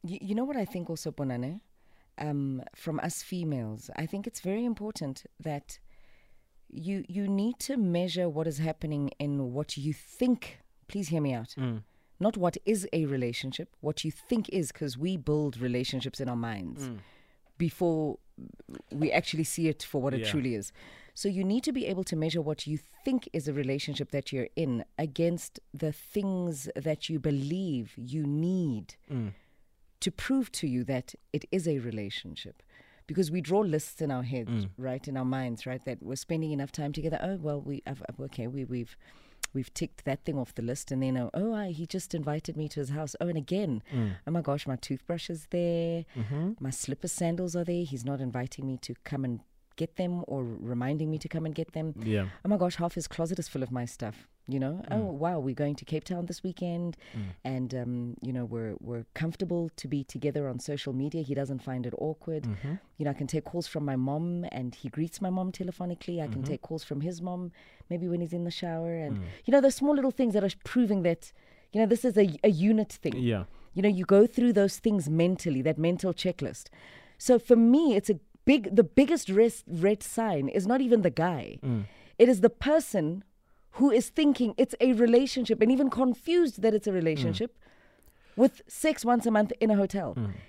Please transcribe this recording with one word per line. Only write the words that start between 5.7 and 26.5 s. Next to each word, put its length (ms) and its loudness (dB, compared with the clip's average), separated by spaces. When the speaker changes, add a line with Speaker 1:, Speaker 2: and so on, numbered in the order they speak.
Speaker 1:
you, 380 -6
you 200 -4
need 340 0
to 160 -4
measure 520 2
what 180 -2
is 120 -4
happening 500 -2
in 340 -2
what 220 -4
you 180 -2
think. 680 -2
Please 220 -6
hear 120 2
me 120 0
out. 240 -8
Speaker 2:
Mm. 260 -4
Speaker 1:
Not 180 2
what 180 0
is 280 0
a 120 2
relationship, 640 -4
what 240 -4
you 60 -2
think 380 -2
is, 220 -2
'cause 260 -6
we 200 -2
build 420 0
relationships 600 -2
in 100 -4
our 60 -4
minds 520 -6
Speaker 2:
Mm. 120 -10
Speaker 1:
before 640 0
we 200 0
actually 320 0
see 240 -2
it 160 -2
for 180 -4
what 120 0
it 80 -2
Speaker 2:
Yeah. 100 -4
Speaker 1:
truly 240 0
is. 160 -6
So 160 -4
you 140 -2
need 200 0
to 100 -2
be 140 -2
able 180 -2
to 100 -4
measure 260 0
what 240 -4
you 120 -4
think 300 0
is 140 -2
a 60 -2
relationship 580 -2
that 200 -4
you're 240 -4
in 300 -2
against 600 -2
the 180 -4
things 840 -4